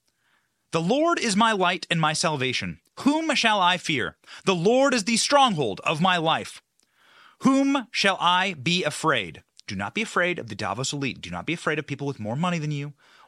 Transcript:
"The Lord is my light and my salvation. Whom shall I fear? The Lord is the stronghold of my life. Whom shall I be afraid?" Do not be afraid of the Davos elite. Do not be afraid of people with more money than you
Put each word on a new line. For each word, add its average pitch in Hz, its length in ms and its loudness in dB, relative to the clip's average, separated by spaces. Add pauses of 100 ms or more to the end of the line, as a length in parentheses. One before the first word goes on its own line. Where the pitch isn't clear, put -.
(720)
"The 165 100 0
Lord 311 380 2
is 214 160 0
my 226 160 4
light 185 400 0
and 165 100 0
my 156 120 2
salvation. 127 680 -2 (220)
Whom 302 340 2
shall 214 260 2
I 180 160 4
fear? 113 400 -4 (280)
The 190 100 2
Lord 254 400 4
is 214 80 0
the 226 140 0
stronghold 180 640 2
of 156 180 0
my 180 160 2
life. 156 460 -2 (760)
Whom 269 520 2
shall 190 280 0
I 180 340 2
be 165 300 0
afraid?" 131 600 -2 (240)
Do 107 80 -6
not 98 200 -4
be 214 80 -2
afraid 180 340 0
of 117 100 -8
the 107 80 -10
Davos 107 380 -6
elite. 139 280 -6
Do 87 100 -12
not 87 160 -8
be 151 60 -2
afraid 156 260 -4
of 147 80 -8
people 139 180 -8
with 139 140 -6
more 107 160 -6
money 175 240 -2
than 151 100 -4
you 143 240 -6 (340)